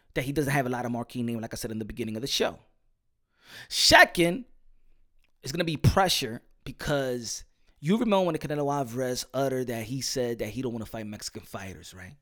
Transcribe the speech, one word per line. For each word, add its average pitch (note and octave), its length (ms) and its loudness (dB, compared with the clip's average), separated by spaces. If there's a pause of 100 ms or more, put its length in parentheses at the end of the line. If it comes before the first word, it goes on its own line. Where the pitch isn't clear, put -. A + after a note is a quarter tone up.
(140)
that C3 120 -4
he C3+ 60 -4
doesn't C#3+ 200 0
have C#3 140 2
a B2 40 -2
lot B2 160 -2
of A#2+ 60 -2
marquee A#2+ 320 -4
name, A#2 160 -2
like A2+ 140 -8
I A2+ 40 -8
said A2+ 140 -6
in A2 80 -6
the A2 60 -4
beginning A2 300 -6
of A2+ 60 -6
the C3+ 60 -6
show. - 320 0 (1080)
Second, F3+ 760 6 (960)
it's C3 100 -8
gonna E3+ 120 0
be E3 140 0
pressure C#3 640 2 (220)
because B2+ 840 -2 (340)
you F3 180 2
remember G3+ 300 4
when D#3+ 80 0
Canelo D3 380 -2
Alvarez B2+ 600 -2
uttered C3 340 0
that A#2 180 -4
he B2+ 160 -4
said A#2+ 380 -2
that A2 100 -4
he A2 120 -6
don't B2 120 -4
wanna A2 120 -6
fight A2 220 -10
Mexican G#2 340 -12
fighters, F#2+ 520 -14
right? F#2 280 -16